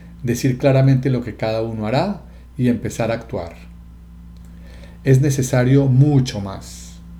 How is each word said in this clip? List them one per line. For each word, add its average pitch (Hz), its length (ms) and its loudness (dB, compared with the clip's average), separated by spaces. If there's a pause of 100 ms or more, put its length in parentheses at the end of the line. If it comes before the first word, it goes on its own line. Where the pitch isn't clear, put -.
(240)
decir 123 340 -2
claramente 135 540 4
lo 120 100 -2
que 117 140 -8
cada 110 260 -4
uno 110 240 -6
hará 165 360 -2 (360)
y 123 120 2
empezar 113 420 -2
a 113 40 -2
actuar. 95 380 -8 (1500)
Es 135 180 6
necesario 135 640 2
mucho 131 560 4
más. - 540 -12 (240)